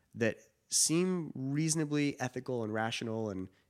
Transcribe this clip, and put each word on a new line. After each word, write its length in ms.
that 240
seem 640
reasonably 840
ethical 440
and 80
rational 600
and, 160